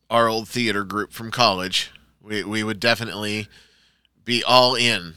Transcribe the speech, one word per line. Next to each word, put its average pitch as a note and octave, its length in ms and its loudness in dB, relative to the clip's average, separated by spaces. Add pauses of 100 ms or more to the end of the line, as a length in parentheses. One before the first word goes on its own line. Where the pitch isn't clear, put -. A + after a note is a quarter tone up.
our A#2 180 4
old A2 220 -2
theater G#2+ 340 -2
group G2 300 -8
from A2+ 180 -12
college, F#2+ 600 0 (300)
we, G#2 220 -6
we G#2+ 220 -4
would G#2+ 160 -6
definitely G#2+ 680 -2 (760)
be A#2+ 180 -2
all B2+ 320 6
in G#2 420 0